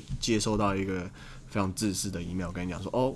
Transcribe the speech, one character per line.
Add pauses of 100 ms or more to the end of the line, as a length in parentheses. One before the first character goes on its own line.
(200)
接
收
到
一
个 (460)
非
常
自
私
的
email，
跟
你
讲
说
，“哦，